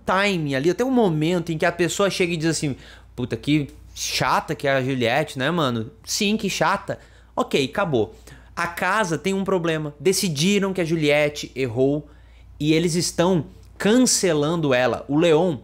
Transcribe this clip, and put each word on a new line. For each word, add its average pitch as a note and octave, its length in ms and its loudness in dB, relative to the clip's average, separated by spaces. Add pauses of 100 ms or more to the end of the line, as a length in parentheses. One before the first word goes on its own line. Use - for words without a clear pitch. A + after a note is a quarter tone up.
timing F#3 480 0
ali, C#3 160 2
até G#3 140 0
o C4 60 -2
momento E3+ 640 2
em D#3 60 -4
que F3+ 80 0
a E3+ 60 0
pessoa F3+ 360 0
chega F3+ 240 -2
e F3+ 40 -4
diz D#3 120 -2
assim, D3 280 -2 (380)
"Puta, A#2+ 220 -6
que D3 320 0 (260)
chata - 600 -2
que C#3+ 140 -4
é C#3 40 4
a C3+ 100 2
Juliette, C3 560 -2
né, C3 120 -2
mano?" B2+ 400 -2 (140)
Sim, G#3 320 -2
que G#3 120 -4
chata. E3+ 500 -2 (380)
Ok, F3+ 260 0
acabou. C3+ 520 -2 (400)
A F3 140 -4
casa F#3 500 -2
tem F#3+ 160 -2
um G3 100 -2
problema. E3 540 -2
Decidiram F#3+ 760 0
que F#3 80 -4
a F3 40 0
Juliette D3 720 0
errou C3+ 540 -2 (500)
e D3+ 140 2
eles D#3+ 220 2
estão F3 520 0 (300)
cancelando E3+ 960 2
ela. B2 360 2
O C#3+ 100 0
Leon, E3 460 4